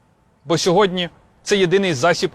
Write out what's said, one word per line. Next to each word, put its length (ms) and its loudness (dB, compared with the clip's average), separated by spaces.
бо 120 0
сьогодні 520 0
це 140 -2
єдиний 360 0
засіб 400 0